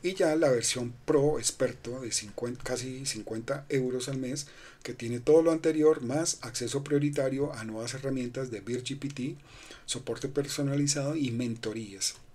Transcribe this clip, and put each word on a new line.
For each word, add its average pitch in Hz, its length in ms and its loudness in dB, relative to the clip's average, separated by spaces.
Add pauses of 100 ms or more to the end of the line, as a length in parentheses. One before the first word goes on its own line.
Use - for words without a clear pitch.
Y 180 100 0
ya 165 220 4
la 160 160 6
versión 120 420 0 (120)
pro 151 340 4
experto 123 640 -2
de 117 100 -6
cincuenta, 120 520 -4
casi 127 420 -4
cincuenta 120 640 -4
euros 127 380 0
al 135 120 -4
mes, 131 280 -6 (360)
que 120 100 -8
tiene 120 260 -4
todo 151 220 8
lo 165 100 6
anterior, 156 500 4
más 143 400 0
acceso 123 420 -4
prioritario 143 720 0
a 110 120 -8
nuevas 113 300 -6
herramientas 131 560 -4
de 104 100 -8
Bear 120 220 -4
G 135 160 -6
P 139 100 -4
T, 127 260 -6 (520)
soporte - 400 -4
personalizado 143 880 0
y 135 160 0
mentorías. 113 840 -4 (200)